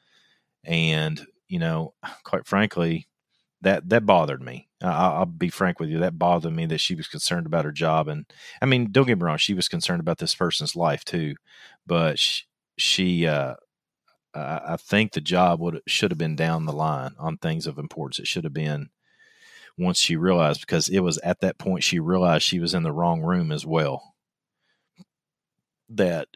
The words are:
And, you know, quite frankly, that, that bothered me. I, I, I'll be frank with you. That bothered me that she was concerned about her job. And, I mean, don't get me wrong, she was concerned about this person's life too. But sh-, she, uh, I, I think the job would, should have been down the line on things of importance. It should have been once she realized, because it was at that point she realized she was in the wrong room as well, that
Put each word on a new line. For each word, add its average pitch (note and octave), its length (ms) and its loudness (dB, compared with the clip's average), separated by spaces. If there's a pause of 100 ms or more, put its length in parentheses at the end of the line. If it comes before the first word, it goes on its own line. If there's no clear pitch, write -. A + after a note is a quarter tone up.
(640)
And, D#2+ 640 0 (220)
you F2+ 100 -4
know, E2 360 -2 (280)
quite - 240 -4
frankly, F2 600 0 (540)
that, F#2+ 260 2
that A2+ 160 4
bothered D#2 380 4
me. B1+ 260 -14 (140)
I, F#2 60 -2
I, F2 200 2 (100)
I'll F#2 80 2
be F2 220 -4
frank F2+ 300 0
with E2 100 -4
you. D#2+ 120 -2
That E2+ 180 0
bothered E2+ 340 2
me E2 140 -2
that D#2 140 -2
she - 160 -2
was D#2 100 -10
concerned E2+ 400 -4
about D#2+ 180 0
her D2+ 80 -6
job. D#2 360 0
And, D2+ 180 -8 (340)
I C3 60 2
mean, B2 240 4
don't C3 160 6
get A#2+ 100 4
me F2 80 -2
wrong, D#2+ 140 0
she - 160 0
was F2+ 140 0
concerned F2 320 -2
about E2 180 -2
this - 160 -2
person's D#2+ 420 -2
life E2 280 0
too. D#2 320 -4 (500)
But E2 320 2
sh-, - 240 -2 (340)
she, F2 500 2
uh, C#2+ 280 0 (800)
I, - 260 -6 (100)
I E3+ 60 -2
think G#2 360 0
the - 80 -4
job F2 400 2
would, E2 260 -4
should - 240 0
have E2 80 -4
been D#2+ 180 -2
down E2 300 -2
the D#2 60 -4
line D#2 460 -4
on D#2+ 200 -8
things - 300 -4
of C#2 100 -8
importance. D2 400 -10
It - 80 -12
should - 180 -4
have D#2 80 -6
been D2+ 380 -4 (880)
once F2+ 200 0
she - 180 2
realized, E2 440 4
because D#2+ 300 0
it F#2+ 100 2
was F2 180 2
at F2+ 220 -2
that F#2 160 0
point F#2 260 -2
she - 160 2
realized E2+ 460 4
she F#2 160 0
was E2+ 140 0
in F2 80 0
the D#2+ 100 -2
wrong E2 300 0
room E2+ 280 0
as D2+ 140 -4
well, D#2 500 -2 (1700)
that F2+ 480 0